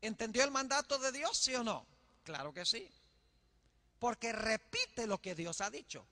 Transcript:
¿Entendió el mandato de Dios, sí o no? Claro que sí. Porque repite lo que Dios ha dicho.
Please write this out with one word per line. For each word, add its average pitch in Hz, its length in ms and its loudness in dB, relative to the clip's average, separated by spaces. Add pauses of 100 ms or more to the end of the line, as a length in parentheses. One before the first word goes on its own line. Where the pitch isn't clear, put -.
¿Entendió 220 400 2
el 277 80 6
mandato 269 480 2
de 262 140 0
Dios, 294 260 0
sí 254 160 4
o 254 80 2
no? 190 240 -2 (380)
Claro 147 280 -6
que 175 140 -6
sí. - 240 -2 (1080)
Porque 233 320 0
repite 220 760 0
lo 202 160 0
que 185 140 -4
Dios 165 240 -4
ha 202 100 0
dicho. 180 420 -10